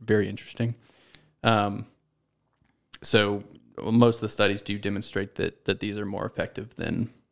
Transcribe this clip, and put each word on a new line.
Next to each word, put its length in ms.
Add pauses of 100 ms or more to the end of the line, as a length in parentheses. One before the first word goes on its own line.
very 260
interesting. 480 (720)
Um, 400 (1160)
so 420 (340)
most 380
of 60
the 80
studies 320
do 160
demonstrate 560
that, 320
that 140
these 180
are 80
more 180
effective 520
than 360 (200)